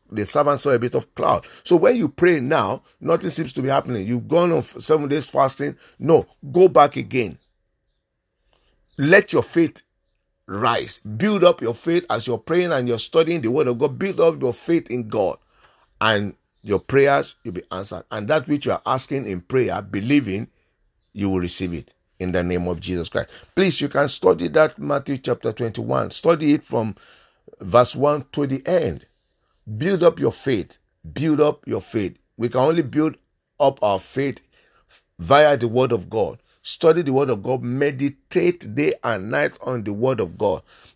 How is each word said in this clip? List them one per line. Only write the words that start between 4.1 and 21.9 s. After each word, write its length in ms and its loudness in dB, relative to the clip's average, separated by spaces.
gone 240 2
on 60 0
f-, 220 -8
seven 280 0
days 200 -2
fasting. 480 0
No, 280 4
go 160 6
back 280 4
again. 420 -4
Let 340 4
your 100 2
faith 400 -2
rise. 520 -2
Build 440 -2
up 180 4
your 140 -2
faith 340 -2
as 180 -4
you're 120 -2
praying 340 0
and 140 0
you're 120 0
studying 420 0
the 100 -2
word 160 2
of 120 -2
God. 200 -2
Build 220 -4
up 200 2
your 120 -2
faith 380 -2
in 180 -6
God. 300 -2
And 340 0
your 160 0
prayers 680 2
will 80 -12
be 100 -10
answered. 400 -10
And 160 -8
that 180 0
which 200 -4
you 60 -2
are 140 -4
asking 400 -4
in 140 -6
prayer, 420 -2
believing, 640 -2
you 180 -4
will 100 0
receive 320 -6
it 220 -12